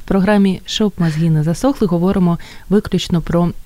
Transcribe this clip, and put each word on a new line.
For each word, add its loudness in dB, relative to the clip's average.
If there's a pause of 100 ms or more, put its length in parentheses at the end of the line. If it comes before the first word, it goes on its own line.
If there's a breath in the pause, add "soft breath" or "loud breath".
в -14
програмі 2
«Щоб -2
мозги 0
не 2
засохли» 0
говоримо 0 (300 loud breath)
виключно 0
про 0 (160)